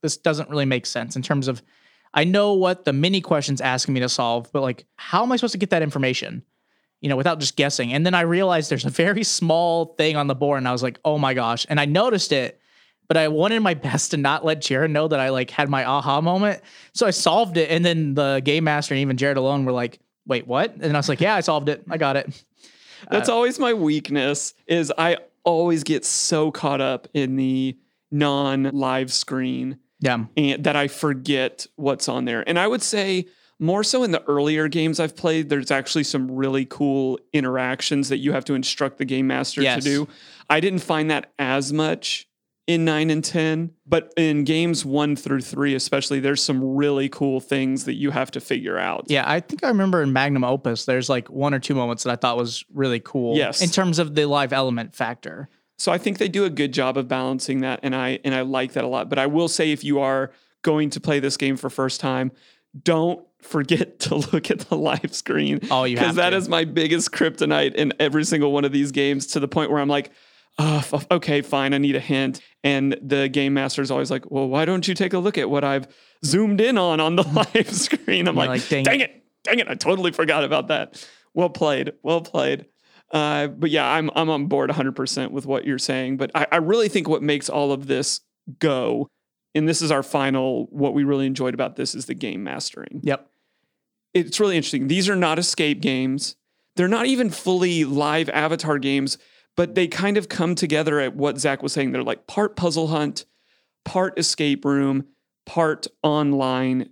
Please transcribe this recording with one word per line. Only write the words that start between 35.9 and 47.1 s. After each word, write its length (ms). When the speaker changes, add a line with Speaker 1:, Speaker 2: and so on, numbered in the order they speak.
Speaker 2:
some 260
really 340
cool 540
interactions 760
that 80
you 140
have 140
to 100
instruct 420
the 80
game 220
master 340
Speaker 1:
Yes. 220
Speaker 2:
to 60
do. 180
I 100
didn't 200
find 320
that 260
as 340
much 560
in 160
nine 280
and 120
ten, 480
but 320
in 260
games 400
one 320
through 260
three 340
especially, 440
there's 220
some 340
really 340
cool 300